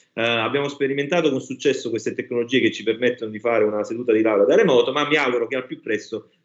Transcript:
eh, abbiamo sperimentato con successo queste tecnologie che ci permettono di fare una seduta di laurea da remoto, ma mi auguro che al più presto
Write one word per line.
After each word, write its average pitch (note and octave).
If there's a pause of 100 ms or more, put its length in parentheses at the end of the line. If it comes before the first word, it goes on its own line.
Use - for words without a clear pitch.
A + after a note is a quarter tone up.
(140)
eh, A2+
abbiamo A#2
sperimentato C#3+
con C3
successo C3
queste A2
tecnologie A#2+
che A2
ci G#2+
permettono A2+
di G#2+
fare A2+
una G#2
seduta A2+
di A2
laurea G#2
da C#3+
remoto, C3
ma D3
mi D3+
auguro B2
che C3
al B2+
più G#2+
presto G#2+ (160)